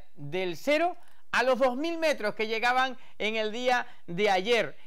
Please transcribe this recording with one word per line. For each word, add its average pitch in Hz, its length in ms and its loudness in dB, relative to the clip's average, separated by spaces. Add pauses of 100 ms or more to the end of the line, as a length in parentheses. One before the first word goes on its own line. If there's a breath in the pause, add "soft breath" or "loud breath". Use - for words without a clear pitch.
(180)
del 170 400 -4
cero 330 400 2 (340 soft breath)
a 214 120 2
los 247 160 4
dos 247 180 4
mil 330 220 -2
metros 254 360 0
que 220 120 -2
llegaban 247 500 2 (220 soft breath)
en 214 180 -2
el 220 160 0
día 247 340 2 (200 loud breath)
de 196 240 2
ayer. 190 440 2 (120 soft breath)